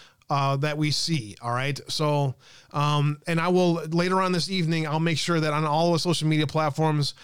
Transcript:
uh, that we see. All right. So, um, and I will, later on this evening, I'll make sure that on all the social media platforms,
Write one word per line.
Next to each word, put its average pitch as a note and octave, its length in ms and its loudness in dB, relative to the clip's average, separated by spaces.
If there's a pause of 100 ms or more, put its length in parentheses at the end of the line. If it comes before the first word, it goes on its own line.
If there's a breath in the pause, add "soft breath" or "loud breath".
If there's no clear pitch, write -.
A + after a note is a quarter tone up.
(280 loud breath)
uh, C#3 280 0
that D3 220 -2
we D3+ 120 2
see. C3+ 520 -2
All A#2+ 100 -2
right. C3+ 360 -2
So, D3 480 0 (360 loud breath)
um, D3 540 0
and E3 140 0
I E3+ 80 0
will, F3 400 2
later F3 320 2
on F#3 100 2
this F3+ 180 -2
evening, E3 380 0
I'll D3+ 140 -2
make E3 180 0
sure E3+ 220 0
that D#3 120 0
on D3+ 120 0
all D#3+ 280 2
the E3 60 2
social D#3 300 -2
media D3+ 180 2
platforms, D#3 760 0